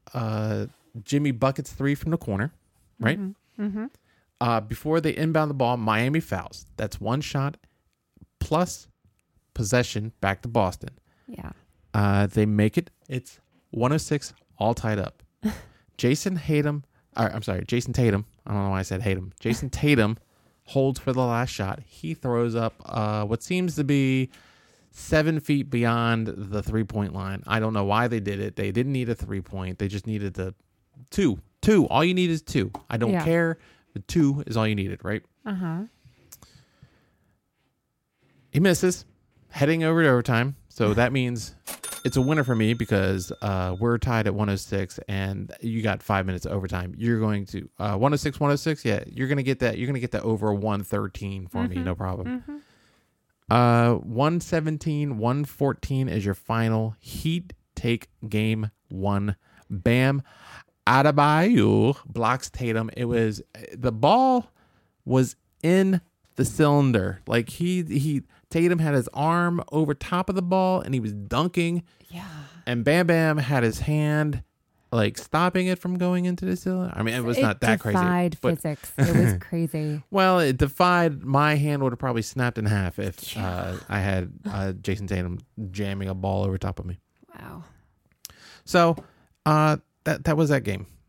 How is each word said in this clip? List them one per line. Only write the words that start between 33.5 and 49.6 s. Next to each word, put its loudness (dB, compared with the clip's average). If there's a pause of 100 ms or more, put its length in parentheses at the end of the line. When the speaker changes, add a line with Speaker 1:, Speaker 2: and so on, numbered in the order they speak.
Speaker 1:
The -8
two 2
is -4
all 2
you 0
needed, -4
right? -4 (220)
Speaker 2:
Uh-huh. -6 (2750)
Speaker 1:
He 0
misses, 2 (440)
heading 2
over 4
to 6
overtime. 2 (120)
So 2
that 2
means -2 (500)
it's 0
a 4
winner 2
for 0
me 4
because, 0 (100)
uh, -2
we're 0
tied 0
at 0
one 0
oh 0
six -6 (100)
and -4
you -4
got -2
five 0
minutes -6
of -4
overtime. -4
You're 0
going 0
to, -10 (100)
uh, -2
one 2
oh 0
six, -4
one 2
oh 2
six. -4
Yeah, -2
you're -6
gonna 0
get -2